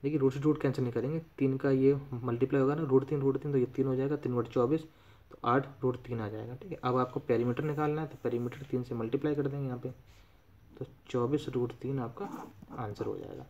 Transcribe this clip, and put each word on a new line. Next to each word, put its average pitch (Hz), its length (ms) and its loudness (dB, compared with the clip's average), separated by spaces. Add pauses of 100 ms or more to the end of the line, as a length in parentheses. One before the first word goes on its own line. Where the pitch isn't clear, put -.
देखिए 147 160 2
route 135 140 4
से 139 60 -4
route 147 220 2
cancel 135 220 0
नहीं 120 100 -2
करेंगे, 139 260 -2 (180)
तीन 135 200 2
का 135 140 2
ये 135 220 6 (200)
multiply 123 480 2
होगा 139 140 4
ना, 165 100 -2
route 131 220 6
तीन, 147 140 0
route 135 160 2
तीन, 147 140 -4
तो 143 60 4
ये 123 100 4
तीन 135 200 0
हो 131 80 0
जाएगा, 139 220 0
तीन 127 180 -2
बटे 117 160 0
चौबीस, 139 320 2 (480)
तो - 140 -20
आठ 135 220 4 (140)
route 127 160 0
तीन 120 220 -6
आ 107 100 -2
जाएगा, 113 260 -10
ठीक 175 160 -12
है। 151 80 -8
अब 127 180 2
आपको 127 240 0
perimeter 123 420 2
निकालना 151 380 0
है, 156 60 -4
तो - 160 -14
perimeter 120 420 -4
तीन - 180 -2
से 123 120 -6
multiply 135 400 0
कर 139 120 0
देंगे 139 180 -4
यहाँ 123 140 -4
पे, 127 100 -8 (840)
तो - 140 -10 (220)
चौबीस 131 420 0
route 123 240 -2
तीन 135 260 -4
आपका 127 260 -8 (500)
answer - 300 -6
हो 101 120 -4
जाएगा। - 320 -12